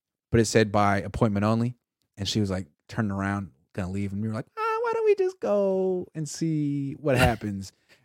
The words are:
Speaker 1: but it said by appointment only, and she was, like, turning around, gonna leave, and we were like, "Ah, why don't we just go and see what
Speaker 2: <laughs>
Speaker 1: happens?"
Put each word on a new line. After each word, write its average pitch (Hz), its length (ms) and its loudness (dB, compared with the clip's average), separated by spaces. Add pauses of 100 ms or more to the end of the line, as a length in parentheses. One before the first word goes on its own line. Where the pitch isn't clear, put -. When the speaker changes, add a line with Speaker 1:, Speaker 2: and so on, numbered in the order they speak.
(320)
Speaker 1:
but 117 80 6
it 110 60 4
said 110 260 2
by 101 300 2
appointment 101 420 0
only, 113 320 0 (400)
and 98 120 -6
she 110 120 0
was, 98 100 0
like, 95 160 -4 (220)
turning 107 240 -2
around, 98 380 -2 (220)
gonna 92 180 -6
leave, 98 220 -6
and 101 80 -6
we 110 60 -4
were 110 80 -6
like, 113 120 -8 (120)
"Ah, 440 240 -2
why 466 120 -2
don't 453 100 -2
we 415 100 4
just 370 240 -2
go 190 760 0
and 156 140 -6
see 147 680 -2
what 139 220 0
Speaker 2:
<laughs> 120 220 4
Speaker 1:
happens?" 98 320 -6 (340)